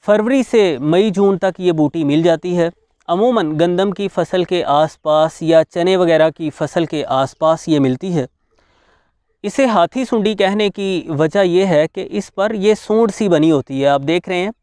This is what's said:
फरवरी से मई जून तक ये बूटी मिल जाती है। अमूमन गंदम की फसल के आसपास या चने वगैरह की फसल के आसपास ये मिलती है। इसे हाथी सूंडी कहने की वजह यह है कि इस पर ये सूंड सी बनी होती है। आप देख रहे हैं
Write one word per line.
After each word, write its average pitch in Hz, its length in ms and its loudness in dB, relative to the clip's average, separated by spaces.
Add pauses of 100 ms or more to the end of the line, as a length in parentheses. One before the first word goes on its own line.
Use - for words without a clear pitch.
फरवरी 220 360 2
से 226 180 2 (220)
मई 180 300 2
जून 196 260 2
तक 190 220 -2
ये 180 120 0
बूटी 156 320 -2
मिल 147 180 2
जाती 175 320 0
है। 170 160 0 (380)
अमूमन 196 460 0
गंदम 175 380 0
की 202 180 -6
फसल 180 340 -2
के 175 240 -2
आसपास 156 720 0
या 160 220 4
चने 175 320 0
वगैरह 160 340 2
की 156 220 -10
फसल 160 340 -4
के 151 160 -6 (120)
आसपास 156 540 -2
ये 151 120 2
मिलती 135 320 -2
है। 135 140 -2 (1160)
इसे 262 220 -2
हाथी 208 380 0
सूंडी 220 300 -2
कहने 202 360 0
की 196 180 -8 (220)
वजह 160 320 0
यह 185 260 2
है 156 200 2
कि 190 140 -10
इस - 280 -8
पर 214 260 -4
ये 208 200 2
सूंड 220 340 0
सी 208 180 -4
बनी 160 220 2
होती 135 300 -2
है। 139 80 0
आप 139 140 0
देख 170 260 -4
रहे 185 100 -4
हैं 202 140 -4 (100)